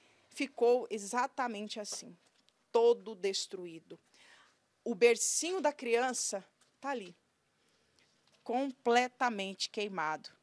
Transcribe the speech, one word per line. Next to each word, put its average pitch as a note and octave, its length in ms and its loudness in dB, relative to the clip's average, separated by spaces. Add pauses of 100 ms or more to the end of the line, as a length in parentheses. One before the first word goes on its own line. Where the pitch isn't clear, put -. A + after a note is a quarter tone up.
(280)
ficou A#3+ 600 2
exatamente A3 920 -4
assim, F3 360 -12 (540)
todo A3+ 460 4
destruído. F3+ 800 -6 (880)
O A#3 100 -2
bercinho A#3+ 680 4
da D4 120 2
criança A#3+ 720 -2 (360)
tá C#4 100 -6
ali, G3 260 -8 (1300)
completamente A#3+ 1300 0
queimado. F3 580 -4 (140)